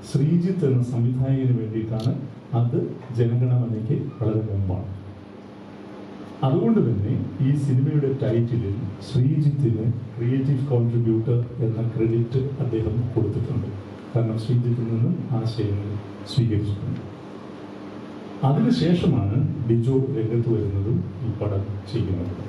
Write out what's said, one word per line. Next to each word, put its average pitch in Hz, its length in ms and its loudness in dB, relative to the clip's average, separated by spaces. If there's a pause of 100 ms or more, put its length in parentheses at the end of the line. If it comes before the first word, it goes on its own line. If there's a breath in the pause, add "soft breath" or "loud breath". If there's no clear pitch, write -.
(100)
ശ്രീജിത്ത് 170 600 2
എന്ന 123 220 4
സംവിധായകന് 127 680 2
വേണ്ടിയിട്ടാണ്. 110 520 -2 (480)
അത് 120 180 2 (400)
ജനഗണമനയ്ക്ക് 120 800 2 (220)
വളരെ 107 320 0
മുമ്പാണ്. 95 400 -2 (1600)
അതുകൊണ്ട് 208 420 4
തന്നെ 101 240 0 (340)
ഈ 139 40 6 (160)
സിനിമയുടെ 139 440 4 (120)
ടൈറ്റിലിൽ 117 520 2 (360)
ശ്രീജിത്തിന് 127 760 2 (320)
ക്രിയേറ്റീവ് 131 560 2
കോൺട്രിബ്യൂട്ടർ 117 640 2 (280)
എന്ന 107 160 0 (120)
ക്രെഡിറ്റ് 117 480 2 (220)
അദ്ദേഹം 110 320 0 (180)
കൊടുത്തിട്ടുണ്ട്. 104 540 0 (460)
കാരണം 113 320 2
ശ്രീജിത്തിൽ 120 480 2
നിന്നും 147 200 4 (260)
ആശയങ്ങൾ 101 480 -2 (440)
സ്വീകരിച്ചിട്ടുണ്ട്. 101 680 0 (1500)
അതിനുശേഷമാണ് 151 880 4 (340)
ലിജോ 117 260 4 (200)
രംഗത്ത് 117 380 0
വരുന്നതും 101 440 0 (280)
ഈ - 40 -2 (100)
പടം 101 220 0 (280)
ചെയ്യുന്നതും. 90 480 -2 (100)